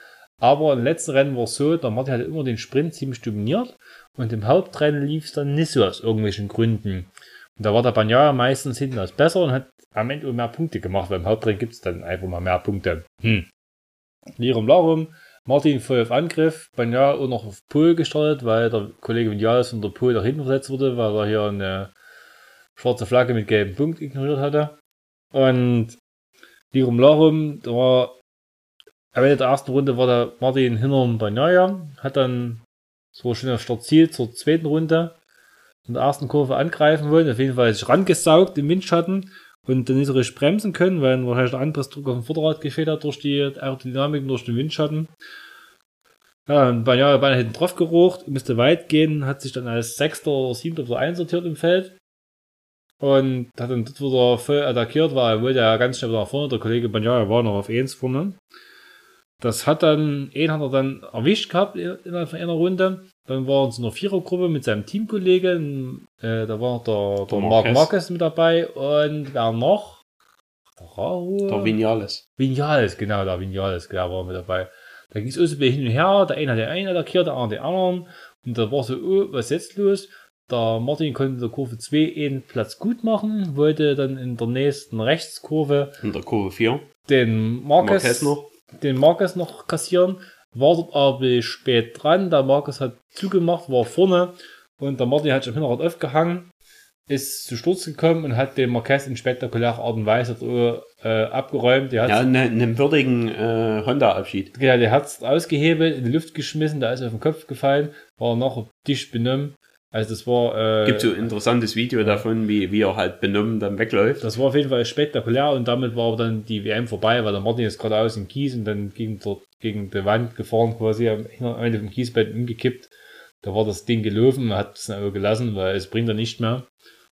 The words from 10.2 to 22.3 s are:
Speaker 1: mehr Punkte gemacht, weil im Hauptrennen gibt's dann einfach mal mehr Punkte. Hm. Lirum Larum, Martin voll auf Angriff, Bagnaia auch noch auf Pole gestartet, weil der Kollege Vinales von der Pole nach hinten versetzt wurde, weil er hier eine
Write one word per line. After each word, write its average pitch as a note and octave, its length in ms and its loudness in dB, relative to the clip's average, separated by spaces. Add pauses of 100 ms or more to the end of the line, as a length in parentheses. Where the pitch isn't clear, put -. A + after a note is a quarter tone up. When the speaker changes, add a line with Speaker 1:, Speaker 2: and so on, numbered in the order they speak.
Speaker 1:
mehr A#2 160 -2
Punkte D#3+ 320 -6
gemacht, F#2 300 -4
weil F#2+ 100 -2
im E2+ 60 -8
Hauptrennen G#2+ 340 0
gibt's - 220 -8
dann F2+ 240 -8
einfach F2+ 240 -6
mal F2 100 -6
mehr F2+ 200 0
Punkte. F#2 440 -4 (180)
Hm. G#2+ 280 -2 (880)
Lirum A#2 300 0
Larum, D#3+ 460 2 (320)
Martin C#3 360 0
voll B2 220 0
auf A#2 80 -4
Angriff, D#3+ 640 -2
Bagnaia B2+ 380 2
auch C#3 120 -4
noch A#2 180 -6
auf G2+ 140 -16 (100)
Pole E3 260 4
gestartet, D3+ 500 -2
weil A2+ 240 2
der A2 220 -2 (100)
Kollege A2+ 280 0
Vinales A2+ 420 2
von A2+ 100 -6
der G#2 80 -4
Pole B2 240 0
nach G#2 100 0
hinten C#3 220 -2
versetzt C3+ 240 -2
wurde, C3+ 260 -2
weil A2 220 0
er G#2 100 0
hier G#2+ 160 0
eine G2 500 -4 (840)